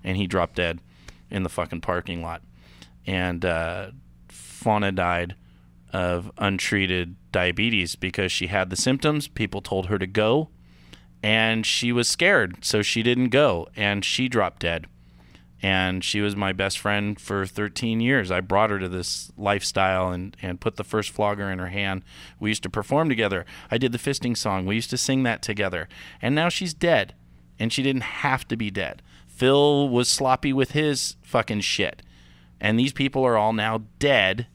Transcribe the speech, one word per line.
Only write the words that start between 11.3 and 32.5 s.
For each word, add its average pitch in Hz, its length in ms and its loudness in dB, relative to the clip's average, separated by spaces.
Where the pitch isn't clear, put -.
she - 260 0
was 120 160 2
scared, 143 560 2
so 107 180 2
she 113 220 0
didn't 123 260 4
go, 117 460 4
and 101 300 0
she 131 240 -2
dropped 104 320 0
dead. 85 260 -2
And 92 400 0
she 104 180 -2
was 104 140 0
my 98 180 -2
best 98 260 -2
friend 104 420 -2
for 98 240 -4
thirteen 110 540 -4
years. 117 320 0
I 92 100 0
brought 101 300 2
her 101 80 0
to 92 100 -4
this - 480 -6
lifestyle 95 760 0
and, 90 300 -8
and 90 180 -6
put - 160 -4
the 107 80 -8
first - 280 -2
flogger 101 400 -2
in 92 80 -6
her 92 80 -6
hand. 95 360 -4
We 107 100 -2
used 110 140 -2
to - 60 -6
perform 143 400 0
together. 101 360 0
I 117 80 0
did 123 140 2
the 120 80 -4
fisting 127 360 -2
song. 95 300 -2
We 101 80 0
used 113 160 -2
to 123 80 -2
sing 131 240 0
that 117 220 0
together. 95 440 -2
And 127 140 0
now 165 160 2
she's 170 240 -4
dead, 151 400 2
and 117 120 0
she 135 120 -2
didn't 131 180 2
have - 460 -2
to 117 100 -2
be 104 140 -4
dead. 85 320 -6
Phil 143 600 6
was 123 220 2
sloppy 135 420 2
with 131 200 2
his 151 500 -2
fucking 113 400 0
shit. - 400 -2